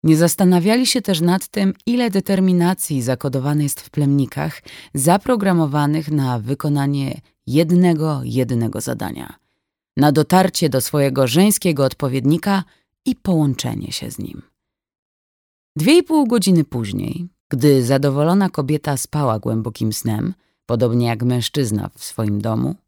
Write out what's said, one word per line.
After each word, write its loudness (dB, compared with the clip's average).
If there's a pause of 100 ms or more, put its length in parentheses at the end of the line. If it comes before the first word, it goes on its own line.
Nie 4
zastanawiali 2
się -2
też -2
nad 0
tym, -2 (140)
ile 0
determinacji 0
zakodowane -2
jest -4
w -20
plemnikach -2 (320)
zaprogramowanych 0
na 0
wykonanie -2 (260)
jednego, 2
jedynego -2
zadania, -8 (640)
na 4
dotarcie 2
do 0
swojego 0
żeńskiego 2
odpowiednika -2 (400)
i -2
połączenie -2
się -10
z -14
nim. -12 (1300)
Dwie 4
i 4
pół 0
godziny 2
później, -6 (200)
gdy 4
zadowolona 2
kobieta -2
spała -2
głębokim -4
snem, -4 (320)
podobnie 0
jak -2
mężczyzna -2
w -18
swoim -4
domu -2 (140)